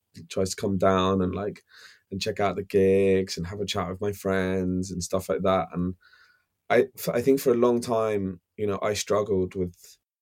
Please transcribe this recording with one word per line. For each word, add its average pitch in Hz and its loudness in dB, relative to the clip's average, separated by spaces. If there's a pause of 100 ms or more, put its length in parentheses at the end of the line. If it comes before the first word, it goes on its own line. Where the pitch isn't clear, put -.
(300)
tries 95 -2
to - -8
come 98 -2
down 95 2
and, 90 0
like, 101 -8 (480)
and 98 -8
check 107 -6
out 95 0
the 101 -6
gigs 95 4
and 85 -6
have 101 -10
a 101 -4
chat 90 -4
with 92 -8
my 104 -2
friends 95 -2
and 87 -6
stuff 92 -4
like - -2
that. 95 2
And 90 -2 (760)
I, 123 4
f-, - -6
I 120 0
think 135 4
for 131 2
a 117 4
long 120 4
time, 110 -2 (160)
you 107 -4
know, 98 -2
I 107 0
struggled 98 0
with 90 -6 (240)